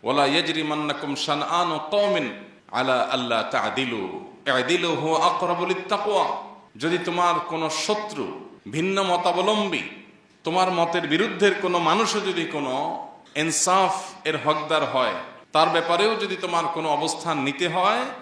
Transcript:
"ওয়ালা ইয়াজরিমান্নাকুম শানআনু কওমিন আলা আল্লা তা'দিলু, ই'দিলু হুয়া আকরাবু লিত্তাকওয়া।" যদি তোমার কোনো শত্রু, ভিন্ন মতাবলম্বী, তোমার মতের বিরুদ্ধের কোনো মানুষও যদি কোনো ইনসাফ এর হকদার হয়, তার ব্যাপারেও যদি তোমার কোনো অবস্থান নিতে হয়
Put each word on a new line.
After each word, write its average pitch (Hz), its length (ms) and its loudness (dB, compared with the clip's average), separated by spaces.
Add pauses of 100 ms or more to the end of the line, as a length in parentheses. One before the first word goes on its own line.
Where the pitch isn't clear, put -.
"ওয়ালা 139 220 4
ইয়াজরিমান্নাকুম 151 880 -2
শানআনু 151 640 0 (120)
কওমিন 156 520 0 (280)
আলা 127 400 2
আল্লা 120 320 0
তা'দিলু, 110 800 -2 (200)
ই'দিলু 156 500 2
হুয়া 156 300 0
আকরাবু 175 400 0
লিত্তাকওয়া।" 190 600 0 (520)
যদি 165 200 -2
তোমার 175 420 2
কোনো 160 300 -4
শত্রু, - 800 -4 (200)
ভিন্ন 190 340 0
মতাবলম্বী, 185 760 2 (640)
তোমার 185 280 2
মতের 170 360 0
বিরুদ্ধের 190 540 4
কোনো 175 180 2
মানুষও 196 400 2
যদি 180 260 -2
কোনো 143 600 -4 (280)
ইনসাফ 175 920 0
এর 156 180 0
হকদার 156 400 2
হয়, 127 300 0 (360)
তার 160 180 6
ব্যাপারেও 175 460 2
যদি 190 260 -4
তোমার 170 260 0
কোনো 165 220 -2
অবস্থান 156 480 -2
নিতে 139 300 -2
হয় 185 320 2 (220)